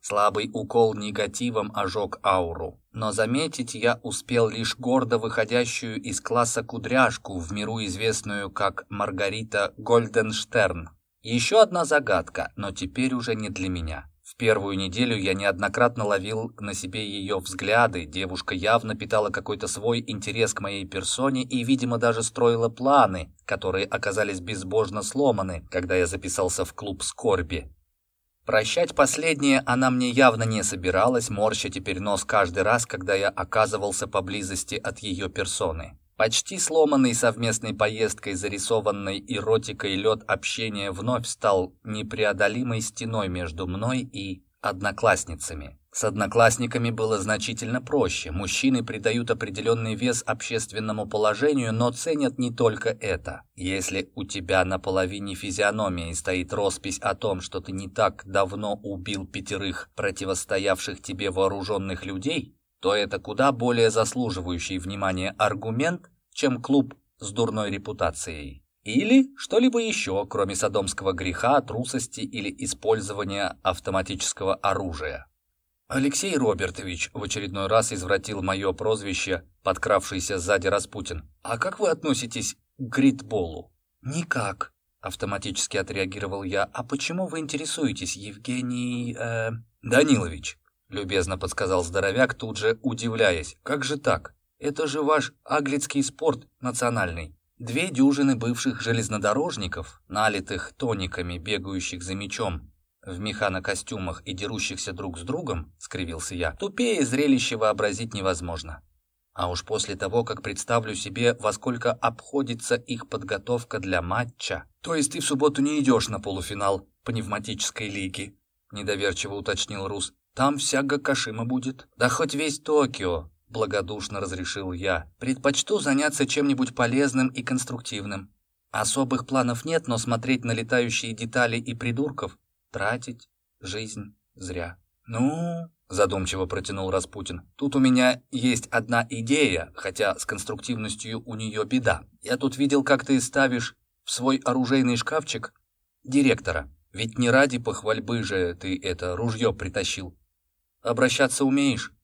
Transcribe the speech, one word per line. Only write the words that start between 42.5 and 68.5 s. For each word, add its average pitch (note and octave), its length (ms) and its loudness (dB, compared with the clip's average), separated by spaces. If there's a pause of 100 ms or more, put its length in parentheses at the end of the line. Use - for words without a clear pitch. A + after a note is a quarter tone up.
стеной A2 480 -4
между F2+ 360 -4
мной A2 360 -2
и G2 420 -8 (200)
одноклассницами. F#2+ 1120 0 (140)
С - 140 -4
одноклассниками A2+ 840 4
было A2 300 0
значительно A2 640 -2
проще. G2+ 500 0
Мужчины A2+ 520 2
придают A#2 460 -2
определённый A2 640 0
вес A#2 320 0
общественному G#2+ 840 -4
положению, A2+ 640 2
но A#2+ 180 2
ценят C#3+ 480 -2
не B2 120 0
только A2+ 380 2
это. - 540 -4 (120)
Если F#2+ 600 -4
у F#2+ 80 -6
тебя F#2 420 2
на F#2+ 140 -2
половине F#2+ 560 -2
физиономии F#2+ 800 0
стоит F#2 400 -2
роспись G2 460 -2
о G2+ 140 0
том, G2 280 -2
что - 180 -8
ты F#2+ 140 -10
не F#2+ 160 -6
так - 360 0
давно G2 500 0
убил G2 520 -8
пятерых F#2+ 680 -6
противостоявших F#2+ 1040 -2
тебе G2 280 -4
вооружённых F#2+ 760 0
людей, F#2 500 -4 (240)
то G2 160 2
это G2+ 240 0
куда C3+ 320 2
более A#2 400 4
заслуживающий F#2+ 880 -2
внимания F#2+ 580 -2
аргумент, A2+ 720 0 (240)
чем B2+ 280 0
клуб C#3 340 2 (240)
с G#2 120 -10
дурной G#2+ 380 0
репутацией. D#2+ 920 -6 (200)